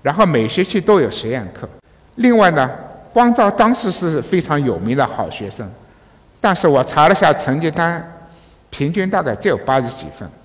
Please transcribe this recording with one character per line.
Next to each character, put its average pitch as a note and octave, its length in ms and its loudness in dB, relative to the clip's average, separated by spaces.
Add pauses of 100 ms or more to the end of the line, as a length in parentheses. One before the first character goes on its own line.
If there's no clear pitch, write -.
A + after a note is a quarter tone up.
然 C#3 140 -2
后 G#3 100 4
每 B2 240 2
学 F3+ 160 -2
期 F#3+ 160 -2
都 G3 200 4
有 A2+ 100 0
实 - 180 -8
验 A#2+ 240 -6
课。 - 160 -16 (460)
另 A#3+ 240 4
外 F#3+ 140 6
呢， C3 180 0 (420)
光 A#3+ 220 4
召 G#3+ 160 4
当 A3 240 2
时 G3 180 -4
是 D#3+ 300 -4
非 F#3 180 0
常 D3+ 240 -2
有 G#2 140 -2
名 A2 180 -2
的 C3+ 100 2
好 - 220 -6
学 G2 220 -12
生， G2+ 180 -12 (760)
但 G3 100 2
是 E3+ 140 0
我 C3+ 160 4
查 D3+ 240 4
了 F#3+ 60 6
下 F3 180 2
成 C3+ 260 -2
绩 D#3+ 120 -2
单， E3+ 360 -4 (600)
平 C#3+ 240 -6
均 F#3+ 160 -4
大 F#3+ 140 0
概 B2+ 120 -2
只 G3 140 -2
有 D3 80 2
八 C3 240 0
十 A#2+ 80 -4
几 E2 260 -12
分 F#2+ 140 -16 (160)